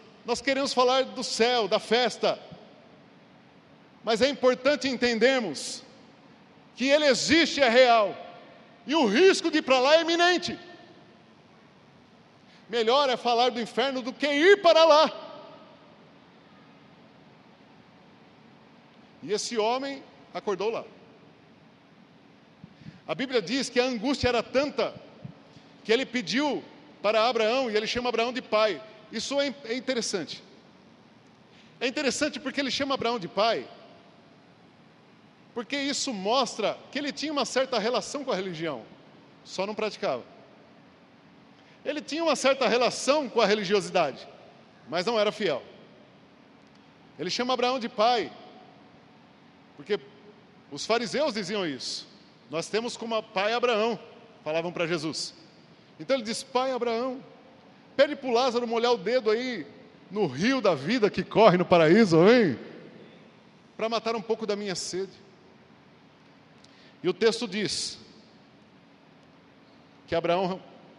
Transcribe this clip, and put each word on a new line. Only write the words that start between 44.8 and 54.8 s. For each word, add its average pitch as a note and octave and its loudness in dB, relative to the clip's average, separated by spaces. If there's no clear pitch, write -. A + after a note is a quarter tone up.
mas E3+ -4
não A3+ -2
era G#3 2
fiel. D#3 -4
Ele E3+ -6
chama B3 -2
Abraão B3 0
de A3+ -6
pai, G#3+ 0
porque F#3 -4
os C#3+ -12
fariseus A#3 -2
diziam G3 -4
isso. - -10
"Nós D#3+ -6
temos A3+ -4
como A3+ -6
pai G#3 -2
Abraão", A#3 0
falavam E3 -4
pra E3+ -4